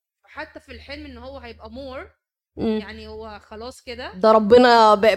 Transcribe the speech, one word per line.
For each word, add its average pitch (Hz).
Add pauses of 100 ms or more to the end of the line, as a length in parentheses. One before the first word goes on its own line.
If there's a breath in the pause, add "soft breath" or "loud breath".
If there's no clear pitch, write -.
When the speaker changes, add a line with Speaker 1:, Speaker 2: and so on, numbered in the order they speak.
(240)
Speaker 1:
حتى 302
في 269
الحلم 285
إن 247
هو 262
هيبقى 226
more. 269 (400)
Speaker 2:
مم. 220
Speaker 1:
يعني 214
هو 220
خلاص 226
كده. 254
Speaker 2:
ده 214
ربنا 226
ب-، 202 (100)